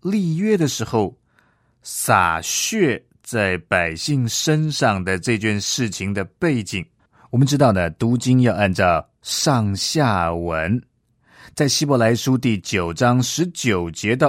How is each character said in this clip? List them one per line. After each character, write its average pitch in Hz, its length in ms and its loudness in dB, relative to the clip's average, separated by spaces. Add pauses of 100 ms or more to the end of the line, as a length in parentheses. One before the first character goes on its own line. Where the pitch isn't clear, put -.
立 180 340 -2
约 214 200 2
的 160 120 2
时 117 160 -6
候， 104 340 -2 (640)
洒 87 600 2
血 160 600 -2 (200)
在 101 340 -2
百 85 400 -2
姓 127 320 -2
身 156 420 0
上 110 320 0
的 95 160 -2
这 113 200 -2
件 104 200 0
事 113 300 -4
情 98 240 -6
的 101 120 -4
背 135 380 -2
景。 92 220 -6 (460)
我 123 80 0
们 139 80 6
知 143 100 0
道 131 160 6
呢， 90 180 2
读 117 280 -2
经 127 240 4
要 117 120 4
按 98 180 2
照 87 360 0 (140)
上 113 540 0
下 95 580 0
文。 85 480 -2 (720)
在 143 140 2
希 147 180 -2
伯 143 100 2
来 113 180 4
书 127 220 0
第 117 220 0
九 85 340 -4
章 123 300 2
十 151 240 -2
九 95 440 -2
节 107 260 -2
到 143 120 2